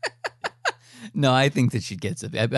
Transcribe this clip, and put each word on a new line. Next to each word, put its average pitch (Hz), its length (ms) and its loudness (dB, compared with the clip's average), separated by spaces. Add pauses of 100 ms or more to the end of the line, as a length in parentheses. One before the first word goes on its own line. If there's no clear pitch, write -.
(1160)
No, 135 160 4
I 135 160 6
think 127 240 2
that 101 120 -2
she - 120 -10
gets - 280 -6
it. 101 120 -8
I, 110 220 2